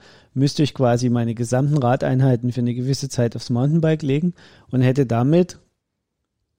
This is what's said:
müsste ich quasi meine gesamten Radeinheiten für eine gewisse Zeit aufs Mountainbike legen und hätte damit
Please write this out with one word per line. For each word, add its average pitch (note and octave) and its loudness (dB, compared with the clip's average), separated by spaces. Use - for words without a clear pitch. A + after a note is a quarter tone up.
müsste C#3 0
ich C3 -2
quasi A#2+ 0
meine A#2 0
gesamten B2+ 0
Radeinheiten C3 2
für B2 -4
eine A#2+ -2
gewisse C3 -4
Zeit A#2+ -2
aufs - -10
Mountainbike D3+ 0
legen D3+ 0
und B2+ 2
hätte B2+ 2
damit C3+ 0